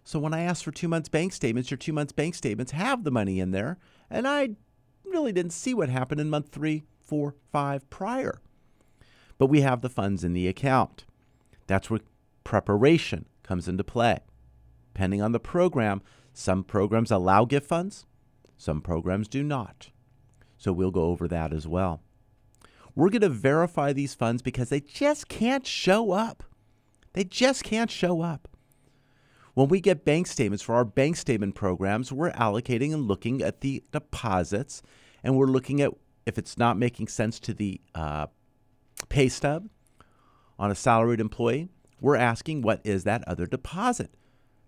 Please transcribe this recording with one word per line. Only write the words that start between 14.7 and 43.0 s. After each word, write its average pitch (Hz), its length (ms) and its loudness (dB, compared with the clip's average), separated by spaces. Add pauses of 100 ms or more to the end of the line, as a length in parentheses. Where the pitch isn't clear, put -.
Depending 98 280 0
on 107 100 0
the 117 80 0
program, 123 640 0 (320)
some 95 320 -2
programs 107 460 2
allow 95 340 6
gift 139 220 -2
funds, 175 380 -4 (520)
some 76 240 -4
programs 90 480 -2
do 135 120 -4
not. 139 480 -6 (680)
So 98 160 -2
we'll 92 180 0
go 90 140 0
over 85 240 0
that 80 240 -2
as 78 120 -4
well. 85 360 -2 (920)
We're 165 160 4
gonna 202 200 4
verify 143 640 2
these 139 220 -2
funds 120 260 0
because 123 260 -4
they 147 140 0
just - 480 -2
can't 262 360 0
show 208 460 2
up. 214 320 -4 (680)
They 190 100 -2
just 254 400 0
can't 220 260 -2
show 175 320 0
up. 165 280 -8 (1040)
When 139 160 4
we 190 100 4
get 175 240 2
bank 160 240 2
statements 104 340 -2
for 113 140 -2
our 123 100 4
bank 135 300 2
statement 104 400 -2
programs, 98 560 -2
we're 151 200 -2
allocating 117 640 0
and 147 140 -2
looking 117 340 -2
at - 200 -4
the 135 300 -4
deposits, - 880 -4 (420)
and 131 140 2
we're 135 80 6
looking 131 360 2
at 139 100 2 (340)
if - 120 -4
it's - 200 -8
not 117 200 2
making 113 300 -2
sense 110 320 -4
to - 140 -8
the, 101 260 -6 (160)
uh, 76 320 -4 (800)
pay 131 220 2
stub 160 400 -4 (880)
on 101 100 0
a 98 60 -2
salaried 113 460 4
employee, 117 480 -2 (320)
we're 135 160 4
asking, 123 440 0
"What 107 220 0
is 98 220 0